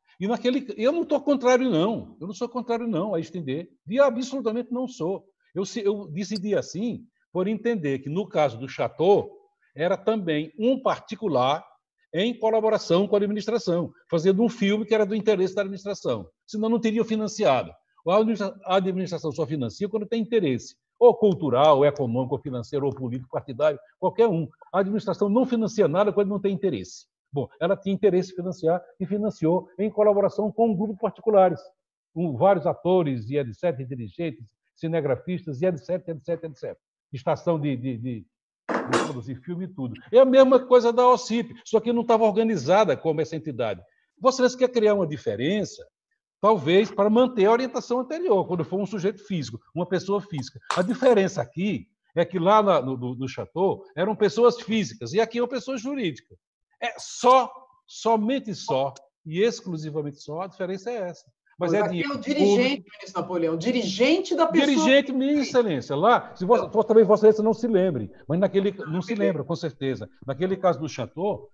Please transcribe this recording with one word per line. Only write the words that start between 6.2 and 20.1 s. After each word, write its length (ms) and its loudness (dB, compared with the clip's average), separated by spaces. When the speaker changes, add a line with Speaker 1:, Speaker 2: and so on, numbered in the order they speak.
Speaker 1:
assim 500 -6
por 160 -2
entender 520 -2
que, 100 -12
no 180 -4
caso 300 0
do 100 -10
Chateau, 600 0
era 220 -2
também 640 -2
um 240 0
particular 800 -2
em 260 -2
colaboração 680 2
com 80 0
a 40 4
administração, 760 -2
fazendo 320 2
um 60 2
filme 360 0
que 100 0
era 120 2
do 80 -4
interesse 400 0
da 80 -2
administração. 640 -6
Senão 220 -4
não 120 0
teria 240 0
financiado. 680 0
A 100 2
administra-, 380 0
a 120 0
administração 540 -2
só 160 -4
financia 420 -6
quando 180 -6
tem 140 -4